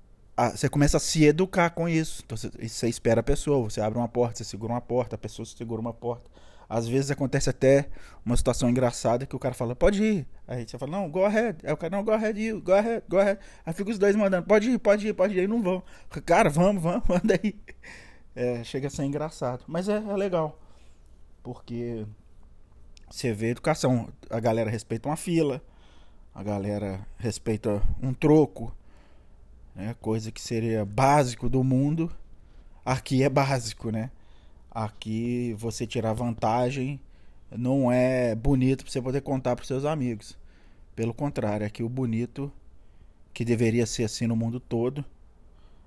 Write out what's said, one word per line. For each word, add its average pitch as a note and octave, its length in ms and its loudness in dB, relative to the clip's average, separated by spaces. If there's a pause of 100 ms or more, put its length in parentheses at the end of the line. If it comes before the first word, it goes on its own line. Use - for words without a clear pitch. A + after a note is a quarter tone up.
(380)
a, A#2+ 140 4
você C3 160 0
começa D3 300 4
a - 20 2
se - 240 2
educar E3+ 480 4
com E3+ 160 -4
isso. D#3+ 380 -2
Então A2 120 -8
você, - 120 -8
você - 380 -6
espera A#2 320 2
a A#2 40 2
pessoa, C#3 460 2
você G#2+ 120 -4
abre A2 180 0
uma A#2+ 80 0
porta, A#2 300 0
você A#2 60 -8
segura G#2+ 300 -8
uma A#2+ 80 -2
porta, A#2+ 340 -2
a - 40 -6
pessoa A2+ 260 -10
segura A2+ 360 -8
uma A#2 120 -6
porta. A#2+ 360 -8 (380)
Às A#2 200 -2
vezes C3+ 240 0
acontece C3+ 380 0
até C#3 400 4 (360)
uma A#2+ 120 2
situação B2 320 2
engraçada B2 560 2
que - 100 -10
o B2 40 -6
cara B2+ 140 -4
fala, B2 220 -4
"Pode G3 260 4
ir." G#3+ 260 0 (200)
Aí A#2+ 180 -6
você - 120 -14
fala, C#3+ 160 -8
"Não, F#3 180 -6
go F#3 140 2
ahead." G#3+ 420 0
Aí D3+ 60 0
o - 20 -4
cara, E3+ 180 -6
"Não, G3+ 80 -2
go G#3+ 100 0
ahead, G#3+ 300 0
you, G#3+ 200 -4
go F3 100 0
ahead, G#3+ 380 2
go F3+ 80 2
ahead." G3 240 2 (240)
Aí E3+ 80 -4
fica G3+ 180 -4
os G#3 80 -4
dois G3+ 160 6
mandando, G3 320 2
"Pode G#3+ 220 6
ir, A#3+ 100 2
pode G#3 260 4
ir, G#3 80 0
pode F#3+ 220 2
ir." F3+ 60 2
Aí F#3+ 60 2
não A#3 140 0
vão. F#3 220 -2 (420)
Cara, G3 240 6
vamos, F3+ 320 4
vamos, E3+ 220 0
<laughs> - 60 6
manda F#3+ 340 4
aí. G#3 160 -2 (720)
É, A#2+ 300 -2
chega C3+ 240 -6
a - 20 -6
ser C#3 140 -8
engraçado. C#3+ 640 -6
Mas F3+ 220 -4
é, G#3 80 0
é G#3 180 -4
legal. F3+ 420 -2 (840)
Porque A#2 640 -8 (1040)
você A#2 240 -4
vê A2 140 -4
a - 20 0
educação. B2+ 580 0 (220)
A A2+ 100 -4
galera A2+ 300 0
respeita A2+ 400 -6
uma D#3 80 -4
fila. E3 440 0 (720)
A G2+ 80 -14
galera G2+ 640 -4 (120)
respeita G#2 640 -2 (180)
um C3 120 -2
troco. D3 600 4 (1040)
Né? G#2+ 240 -8
Coisa A2 320 -4
que - 80 -12
seria A2+ 460 -2
básico B2 640 2
do C3 160 2
mundo. D3 440 2 (760)
Aqui C3 380 0
é C#3+ 40 4
básico, C3 640 -2
né? A2 180 -4 (640)
Aqui A2+ 840 -4
você A2+ 280 -6
tirar A2 280 -2
vantagem B2 880 -2 (500)
não B2 400 2
é B2+ 420 2
bonito C3 520 2
pra - 80 -12
você C3+ 80 -4
poder C3 180 -2
contar C3 380 -2
pros - 100 -12
seus C3+ 160 -4
amigos. C3 540 -4 (580)
Pelo A#2 180 -2
contrário, G#2+ 540 -4
aqui A#2 160 -8
o A#2 60 -2
bonito, B2 600 -2 (840)
que A#2+ 100 -4
deveria A#2 420 4
ser A2+ 200 -2
assim A#2 200 -4
no A2+ 80 2
mundo A2+ 280 -2
todo, B2+ 420 -2 (840)